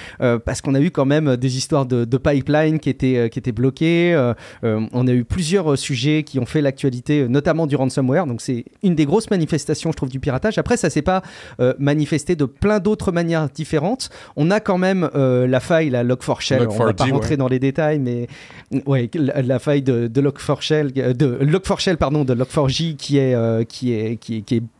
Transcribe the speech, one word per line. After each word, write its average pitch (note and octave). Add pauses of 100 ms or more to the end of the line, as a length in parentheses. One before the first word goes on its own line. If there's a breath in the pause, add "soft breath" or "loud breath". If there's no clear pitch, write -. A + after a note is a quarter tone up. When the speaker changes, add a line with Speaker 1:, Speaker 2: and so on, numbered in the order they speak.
(200 loud breath)
Speaker 1:
euh, A#2+
parce A2+
qu'on C#3
a C3+
eu D3
quand C#3+
même C#3+
des B2+
histoires C#3
de, B2
de A#2+
pipeline D3
qui D3+
étaient, C3
euh, A#2
qui G#2+
étaient B2
bloquées. D#3+
Euh, B2 (280 loud breath)
euh, A2
on B2
a B2
eu B2
plusieurs, E3
euh, C#3
sujets D3
qui C#3
ont B2
fait D#3
l'actualité, C#3
euh, B2+
notamment D#3
du C#3
ransomware. C3+
Donc, A#2
c'est A#2+ (180)
une F3+
des D3+
grosses G3
manifestations, D#3+
je D#3
trouve, C3+
du C3
piratage. D3
Après, A#3+
ça F3+
s'est -
pas, F#3 (360 loud breath)
euh, B2+
manifesté D3
de D3
plein G#3
d'autres G#3
manières E3
différentes. D#3+ (260 loud breath)
On D#3
a G#3+
quand G3
même, F#3
euh, B2+
la B2+
faille, D#3+
la B2
Log B2+
four C3
Shell. B2
On G#2
va -
pas A#2
Speaker 2:
Log G#2+
four -
J, C3
Speaker 1:
rentrer A2+
Speaker 2:
ouais. D3+
Speaker 1:
dans C3
les B2+
détails, D3+
mais, A#2+ (580 loud breath)
ouais, B2+
la, C#3
la B2+
faille D3
de, A#2+
de A#2
Log C#3
four C#3+
Shell, D3+
euh, B2+
de D3
Log B2
four D3
J D#3+
qui C#3
est, C3
euh, A2+
qui A#2+
est, A2
qui A2+
est, -
qui A#2
est A2+ (180)